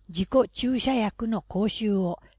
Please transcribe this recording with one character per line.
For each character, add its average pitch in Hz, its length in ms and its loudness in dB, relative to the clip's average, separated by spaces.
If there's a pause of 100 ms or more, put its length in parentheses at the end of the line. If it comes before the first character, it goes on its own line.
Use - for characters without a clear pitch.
自 180 180 -2
己 254 260 2
注 247 280 -2
射 262 140 0
薬 226 340 -2
の 220 120 -2
講 208 280 -2
習 208 260 -2
を 180 240 0 (200)